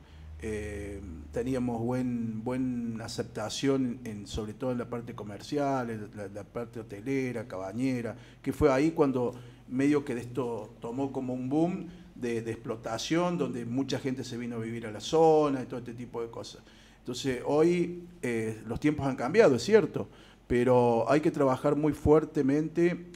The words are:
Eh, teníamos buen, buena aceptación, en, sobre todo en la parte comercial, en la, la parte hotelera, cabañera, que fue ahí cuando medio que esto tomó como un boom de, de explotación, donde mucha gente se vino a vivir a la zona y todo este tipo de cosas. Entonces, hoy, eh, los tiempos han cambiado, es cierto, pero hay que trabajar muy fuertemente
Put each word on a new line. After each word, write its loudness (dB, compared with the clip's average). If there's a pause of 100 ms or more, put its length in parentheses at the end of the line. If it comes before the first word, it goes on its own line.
(420)
Eh, -8 (320)
teníamos -2
buen, -2
buena -4
aceptación, -2
en, -10
sobre -6
todo -4
en -4
la -6
parte -10
comercial, -2
en -8
la, -8
la -12
parte -10
hotelera, -4
cabañera, -4 (260)
que -2
fue 6
ahí 4
cuando 2 (320)
medio 2
que -4
esto -6
tomó -4
como -4
un -4
boom 0 (260)
de, -2
de -4
explotación, -2
donde -2
mucha -2
gente -4
se -8
vino -6
a -6
vivir -6
a -8
la -10
zona 6
y -8
todo -8
este -10
tipo -8
de -6
cosas. -14 (380)
Entonces, -4
hoy, 4 (180)
eh, -2
los -4
tiempos 2
han 0
cambiado, 6
es -4
cierto, 4 (400)
pero 6
hay 6
que 2
trabajar 2
muy 2
fuertemente 2